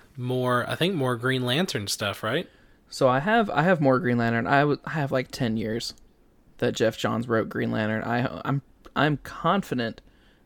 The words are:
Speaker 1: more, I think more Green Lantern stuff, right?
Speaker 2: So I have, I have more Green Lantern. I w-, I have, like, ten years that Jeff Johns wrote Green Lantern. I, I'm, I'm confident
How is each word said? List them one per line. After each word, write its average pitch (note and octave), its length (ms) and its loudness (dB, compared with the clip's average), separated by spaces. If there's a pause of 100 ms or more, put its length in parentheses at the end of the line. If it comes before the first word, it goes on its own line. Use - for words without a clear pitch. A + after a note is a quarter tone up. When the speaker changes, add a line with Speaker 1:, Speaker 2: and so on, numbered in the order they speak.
(160)
Speaker 1:
more, B2 540 0
I B2 60 -2
think F#3 180 0
more B2+ 220 0
Green B2+ 280 0
Lantern B2 440 -2
stuff, - 340 -4
right? C3 260 -2 (400)
Speaker 2:
So C3+ 200 2
I B2+ 100 4
have, G#3+ 320 2
I D3 120 2
have F3 180 4
more C3 180 4
Green A#2+ 200 2
Lantern. A#2 280 0
I C#3 140 4
w-, C#3+ 240 2
I - 60 -8
have, C#3+ 200 -2
like, C3 220 -2
ten A2+ 240 -2
years A2 380 -4 (640)
that A#2+ 180 -2
Jeff A2+ 200 2
Johns A2+ 300 -2
wrote A2+ 220 0
Green A#2 240 -2
Lantern. A2 320 -2
I, A#2+ 400 -2
I'm, C#3 180 0 (320)
I'm D3 220 2
confident D3 840 -2 (460)